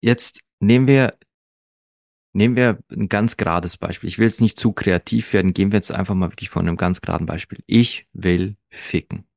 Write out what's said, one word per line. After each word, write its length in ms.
Jetzt 400
nehmen 260
wir, 300
nehmen 220
wir 220
ein 180
ganz 300
gerades 400
Beispiel. 300
Ich 100
will 80
jetzt 160
nicht 180
zu 140
kreativ 580
werden, 220
gehen 180
wir 60
jetzt 140
einfach 220
mal 160
wirklich 200
von 180
einem 80
ganz 240
geraden 260
Beispiel. 380
Ich 480
will 460
ficken. 580